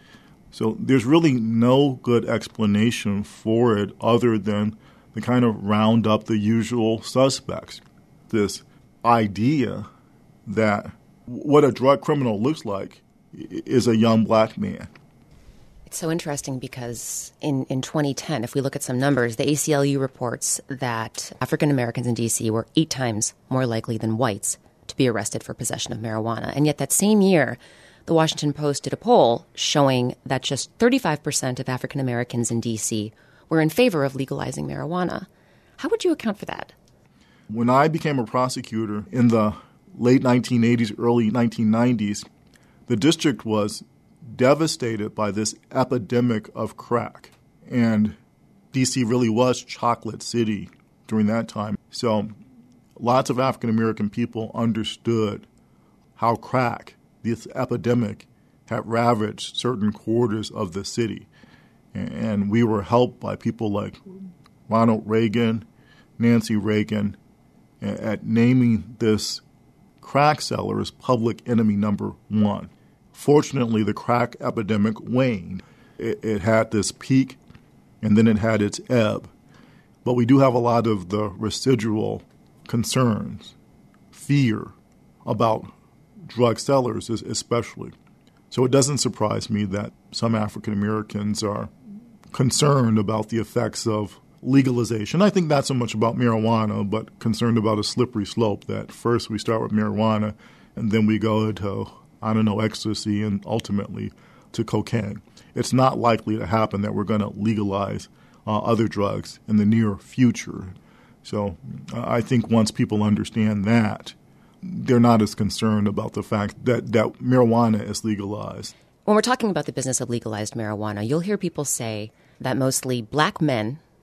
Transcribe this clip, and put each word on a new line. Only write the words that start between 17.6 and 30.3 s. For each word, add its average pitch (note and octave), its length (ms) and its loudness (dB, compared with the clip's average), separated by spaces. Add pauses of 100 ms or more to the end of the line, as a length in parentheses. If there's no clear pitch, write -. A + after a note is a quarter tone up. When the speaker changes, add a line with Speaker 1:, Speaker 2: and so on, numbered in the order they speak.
Speaker 2:
in C3 160 -4
twenty D3 320 -2
ten, C3 300 -6
if A#2+ 100 -8
we C#3 80 0
look C3 140 -4
at - 80 -8
some B2 160 -4
numbers, B2+ 360 2
the - 140 0
A D3+ 60 2
C D3+ 180 0
L C#3+ 100 2
U C#3 160 2
reports B2+ 680 -4
that A#2 640 -6 (100)
African D3+ 300 0
Americans B2 360 0
in A#2+ 60 2
D A2+ 140 0
C A2+ 240 -2
were A2 240 -2
eight D#3+ 140 4
times A2+ 440 -4 (160)
more C3 160 0
likely A2+ 320 -2
than A2+ 200 -2
whites A2 400 -2 (300)
to - 80 -16
be C3 120 2
arrested G#2+ 360 -4
for - 100 -12
possession A#2+ 400 -6
of A2+ 60 -8
marijuana. A2 560 -4
And D3 120 2
yet D3 100 0
that C#3+ 140 -6
same G#3 300 4
year, D3+ 360 4 (480)
the E3 80 0
Washington D#3 400 2
Post D3 300 -2
did - 100 -6
a - 40 -2
poll E3 580 4
showing C3 600 2 (100)
that C3 180 -2